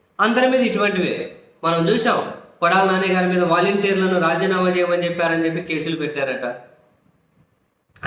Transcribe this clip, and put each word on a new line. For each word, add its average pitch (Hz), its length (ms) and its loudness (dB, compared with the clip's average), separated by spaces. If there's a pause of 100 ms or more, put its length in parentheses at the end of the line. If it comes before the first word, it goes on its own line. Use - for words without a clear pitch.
(200)
అందరి 233 280 2
మీద 254 140 2
ఇటువంటివే. 190 760 -2 (280)
మనం 165 260 2
చూసాం, 226 440 0 (260)
కొడాల 190 320 2
నాని 185 220 0
గారి 180 140 2
మీద 180 160 2
వాలంటీర్లను 190 760 2
రాజీనామా 180 500 0
చేయమని 175 340 0
చెప్పారని 165 420 0
చెప్పి 165 280 -4
కేసులు 156 220 -4
పెట్టారట. 131 500 -4 (1600)